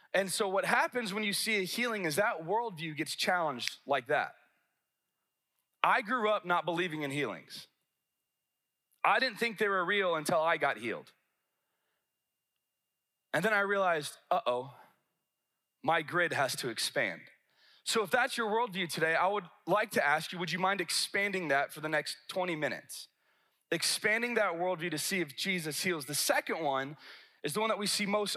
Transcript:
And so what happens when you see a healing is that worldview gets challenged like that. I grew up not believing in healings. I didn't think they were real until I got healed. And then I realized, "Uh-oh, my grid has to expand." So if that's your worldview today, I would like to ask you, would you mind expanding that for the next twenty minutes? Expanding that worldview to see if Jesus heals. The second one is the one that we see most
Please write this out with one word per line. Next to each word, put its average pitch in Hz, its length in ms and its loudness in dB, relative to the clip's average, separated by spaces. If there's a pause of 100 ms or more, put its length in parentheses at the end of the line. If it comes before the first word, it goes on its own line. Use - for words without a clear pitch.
(140)
And 185 180 2
so 202 160 0
what 190 160 2
happens 240 480 2
when 214 120 -2
you 202 100 0
see 214 240 0
a 190 60 0
healing 214 420 -2
is 151 100 0
that 190 300 0
worldview 170 500 -2
gets 147 180 -4
challenged 156 600 0 (100)
like 131 200 2
that. 131 280 0 (1500)
I 196 180 4
grew 214 300 -2
up 202 160 -4
not 175 180 -2
believing 165 380 -4
in 143 80 -4
healings. 127 580 -8 (1400)
I 202 160 6
didn't 247 180 0
think 226 200 -2
they 214 100 2
were 190 160 2
real 185 320 2
until 156 240 0
I 165 160 2
got 143 220 0
healed. 101 340 -6 (2250)
And 160 100 2
then 220 80 4
I 202 80 4
realized, 190 560 2 (140)
"Uh-oh, 131 440 0 (1080)
my 160 180 2
grid 156 320 0
has 131 240 0
to 127 140 -4
expand." 107 500 -2 (640)
So 226 180 0
if 185 80 -4
that's 254 260 2
your 226 140 -2
worldview 202 400 0
today, 160 240 2
I 170 140 4
would 202 160 0 (220)
like 208 260 2
to 220 120 2
ask 151 280 2
you, 180 60 -8
would 170 120 -4
you 180 80 -2
mind 190 220 2
expanding 190 680 -2
that 143 240 2
for 156 80 -14
the 151 100 -4
next 151 260 -2 (100)
twenty 180 300 -2
minutes? 123 520 -6 (640)
Expanding 220 640 0
that 202 200 2
worldview 175 360 -2
to 156 80 -2
see 190 220 -2
if 147 160 -4
Jesus 170 460 -2
heals. 170 240 0
The 147 80 -4
second 233 500 0
one 135 320 0 (480)
is 151 80 -4
the 202 80 -2
one 220 80 2
that 202 100 2
we 202 80 -2
see 202 200 0
most 202 300 0